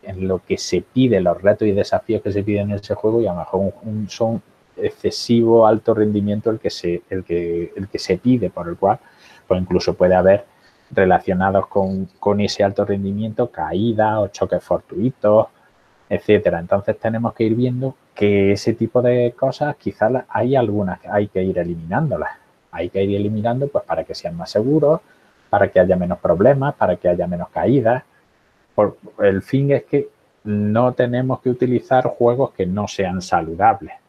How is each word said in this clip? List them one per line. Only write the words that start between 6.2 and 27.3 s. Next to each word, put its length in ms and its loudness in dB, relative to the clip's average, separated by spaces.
el 100 -4
que 100 -4
se, 400 -6
el 140 -6
que, 520 -4
el 120 -8
que 120 -8
se 180 -2
pide, 320 0
por 180 -10
el 100 -10
cual, 220 2
pues 140 0
incluso 320 -2
puede 220 4
haber 300 4
relacionados 760 2
con, 380 -2
con 220 0
ese 220 0
alto 220 0
rendimiento, 640 -4
caídas 680 0
o 100 0
choques 360 -4
fortuitos, 840 0
etcétera. 500 2
Entonces 400 -2
tenemos 340 -2
que 120 0
ir 100 2
viendo 400 -2
que 380 2
ese 220 0
tipo 280 0
de 360 2
cosas, 400 -2
quizás 340 -2
la, 180 -2
hay 260 0
algunas 440 0
que 100 -20
hay 180 0
que 140 -4
ir 160 -2
eliminándolas. 760 -4
Hay 180 -8
que 140 -2
ir 120 0
eliminando, 520 -2
pues, 160 -4
para 200 -4
que 120 -12
sean 220 -10
más 140 -12
seguros, 500 2
para 200 2
que 100 2
haya 160 4
menos 240 -2
problemas, 560 2
para 220 0
que 120 -2
haya 180 0
menos 220 -6